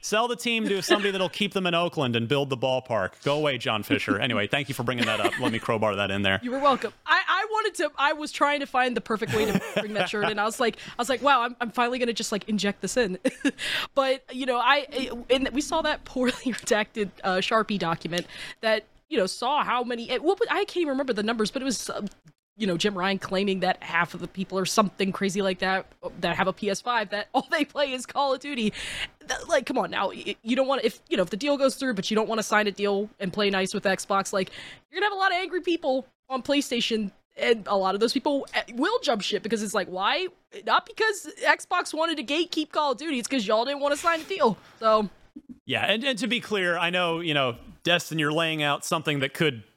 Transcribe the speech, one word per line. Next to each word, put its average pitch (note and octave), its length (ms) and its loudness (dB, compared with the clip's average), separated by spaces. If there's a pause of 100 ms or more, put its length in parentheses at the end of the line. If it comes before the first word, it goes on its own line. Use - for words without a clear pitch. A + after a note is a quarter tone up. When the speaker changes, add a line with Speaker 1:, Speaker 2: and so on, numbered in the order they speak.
Speaker 1:
Sell A3+ 280 0
the A#3+ 80 -2
team A3+ 300 0
to G3 140 0
somebody G3+ 300 2
that'll F#3+ 180 0
keep - 240 -2
them F#3 140 -2
in E3+ 80 0
Oakland D#3+ 420 0
and A#2 100 0
build C#3+ 220 2
the C3 80 -2
ballpark. A#2+ 680 -2
Go C#3+ 140 0
away, D3 220 0
John A2+ 240 -2
Fisher. G#2 360 0
Anyway, A2 280 0
thank C#3+ 240 -2
you B2+ 40 -4
for - 80 -4
bringing A#2+ 220 0
that G#2+ 160 0
up. - 180 -2
Let B2 140 0
me A2+ 60 -2
crowbar G#2+ 380 2
that G2+ 140 0
in G2 120 -2
there. F#2+ 200 2
Speaker 2:
You B3 100 -6
were C4+ 60 -2
welcome. C4+ 360 2 (100)
I, E4 240 4
I F#4+ 220 0
wanted G#4+ 320 -2
to, D4+ 160 0
I D4 160 2
was D4+ 180 -8
trying D4 280 2
to C#4+ 60 -4
find B3 300 0
the A3 60 -4
perfect G#3+ 320 -4
way G#3+ 100 4
to G3 160 2 (180)
bring G#3 140 -4
that G3 160 0
shirt, G3+ 220 0
and G#3+ 100 -2
I G3+ 40 2
was A3+ 140 -2
like, A#3 200 2 (100)
I - 80 -14
was A#3+ 140 -2
like, B3 100 0
"Wow, C4 220 4
I'm, B3 180 -4
I'm A#3+ 100 -4
finally B3 280 0
gonna A#3 160 0
just, - 180 -4
like, G3+ 160 -4
inject G3+ 320 0
this - 160 -2
in." G3 280 0
<laughs> C4 40 4 (680)
But, C4+ 280 2 (100)
you C4 140 -4
know, B3+ 120 2
I, C4 520 2 (180)
and C4 240 4
we C4 80 0
saw D#4+ 220 -2
that D4+ 220 -2
poorly B3 280 0
<laughs> - 140 -10
redacted, G#3+ 640 -2 (140)
uh, F#3+ 120 2
Sharpie G#3 420 0
document E3+ 480 -2 (360)
that, A3 220 2 (260)
you D4+ 80 0
know, F#3 80 2
saw B3+ 380 0
how A#3 180 0
many, A#3 280 -4
it, B3 120 -2
what, F4+ 180 2 (100)
I F#4 140 2
can't - 140 -6
even D#4 120 0
remember C4 220 0
the G#3 100 -2
numbers, G#3+ 280 0
but C4+ 100 -4
it B3+ 40 -6
was, - 260 -2
uh, - 160 -6 (500)
you G#3 100 -2
know, G3 100 2
Jim G#3 200 0
Ryan F#3+ 220 0
claiming F#3+ 420 0
that F3+ 220 0
half E3+ 320 0
of E3+ 60 -10
the F3 80 -8
people F#3+ 300 -4
or F#3 80 0
something G3 460 2
crazy G3 300 -2
like F#3+ 180 0
that, F#3+ 260 0 (340)
that E3+ 160 0
have F#3 100 2
a F#3+ 60 0
P G3+ 180 -4
S G3 100 -2
five, A3+ 300 -2
that G#3 200 -6
<laughs> - 40 -20
all C4 160 0
they D#4 140 2
play C#4+ 280 -2
is B3+ 140 -6
Call C#4 280 0
of C#4 60 -6
Duty. B3+ 320 -2 (540)
Th-, - 220 -8
like, D4 180 2
come C4 120 -2
on F#3 120 -2
now, - 180 0
y-, - 340 -6
you A3+ 120 0
don't C4 140 2
wanna, C4+ 160 0
if, - 240 2
you E4 80 0
know, G3 60 4
if F3 80 0
the A3 60 -4
deal C#4+ 200 0
goes C4+ 180 4
through, B3+ 200 -2
but F#3+ 160 -4
you A3 40 2
don't G#3+ 140 2
wanna A3+ 140 -2
sign G#3 240 4
a G3+ 40 0
deal G3+ 380 0 (100)
and F#3 140 -4
play G#3 180 2
nice F#3+ 240 0
with G3 100 -4
Xbox, G3 480 0
like, F#3+ 180 -2 (400)
you're E4 100 -6
gonna G#4 100 2
have G4+ 60 -6
a F#4+ 40 -2
lot F#4+ 120 4
of F4 60 0
angry F4+ 240 -2
people D4+ 440 0 (220)
on B3+ 140 -4
PlayStation, A#3 680 0 (260)
and A3+ 300 2
a G3+ 100 0
lot F#3+ 180 2
of G3+ 60 0
those A3+ 120 4
people, C#4+ 420 0
eh, A#3 80 0 (120)
will F4+ 260 0
jump B3+ 220 0
ship - 200 -4
because G#3+ 200 -2
it's G3+ 100 -6
like, G3 160 -2
"Why?" A#3+ 400 0 (380)
Not C4 180 4
because G#4 460 -2 (120)
Xbox F4 520 0
wanted D#4+ 240 0
to C#4+ 60 -6
gatekeep D4+ 480 -2
Call D4 200 2
of G3+ 60 -4
Duty, D4 200 -4
it's - 100 -6
'cause A#3+ 180 0
y'all A3 180 4
didn't C#4 160 -2
wanna C#4+ 160 2
sign E4 240 0
a D4+ 40 -12
deal. B3+ 340 2 (200)
So. A3 300 4 (560)
Speaker 1:
Yeah, A2+ 220 0
and, A3 180 2
and C4+ 140 0
to A#3+ 80 -2
be A3+ 140 0
clear, F3+ 360 0
I E3+ 140 0
know, E3+ 300 0
you E3+ 120 -2
know, C3 240 2 (280)
Destin, D#3+ 340 2
you're D3+ 140 2
laying D#3+ 300 0
out C#3+ 220 0
something D#3 360 0
that C3+ 120 0
could C#3 300 0 (140)